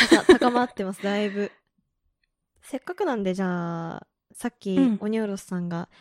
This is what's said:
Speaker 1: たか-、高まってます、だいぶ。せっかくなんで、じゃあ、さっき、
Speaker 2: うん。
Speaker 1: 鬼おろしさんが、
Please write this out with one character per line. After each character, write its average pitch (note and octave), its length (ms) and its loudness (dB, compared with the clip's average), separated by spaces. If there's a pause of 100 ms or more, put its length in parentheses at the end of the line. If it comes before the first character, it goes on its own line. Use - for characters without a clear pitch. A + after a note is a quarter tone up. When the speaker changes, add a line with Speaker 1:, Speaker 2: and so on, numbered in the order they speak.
Speaker 1:
た - 140 6
か-、 D4 160 8
高 B3 120 4
ま B3 120 2
っ B3 100 -6
て G3+ 100 -8
ま F#3+ 100 -6
す、 - 100 -12
だ G3+ 180 0
い G#3 80 0
ぶ。 G3+ 220 -4 (1120)
せ - 140 -10
っ - 40 -4
か F4+ 140 -10
く G4+ 100 -2
な C#4 100 0
ん G3+ 80 -4
で、 F#3 100 0
じ F#3+ 100 -4
ゃ E3+ 540 -4
あ、 - 100 -18 (260)
さ - 140 -10
っ - 120 -8
き、 F#3+ 160 -4
Speaker 2:
う C#4 60 4
ん。 A#3 200 2
Speaker 1:
鬼 G#3+ 200 -2
お G#3+ 60 -4
ろ G3 100 -6
し - 60 -12
さ F3+ 160 -6
ん F3 100 -6
が、 E3+ 200 -6 (120)